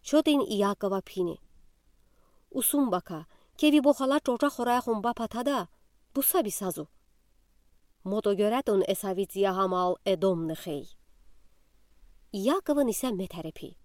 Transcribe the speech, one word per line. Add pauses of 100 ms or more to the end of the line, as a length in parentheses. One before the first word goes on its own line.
Շոտին
Իակովա
փինի։ (1160)
Ուսում
բակա, (400)
կևի
բոխալա
ճոճա
խորայ
խումբա
փաթադա, (580)
բուսա
բիսազու։ (1160)
Մոտո
գյորատուն
Էսավի
ծիա
համալ
Էդոմ
նխեի։ (1500)
Իակովն
իսե
մեթերեփի։ (160)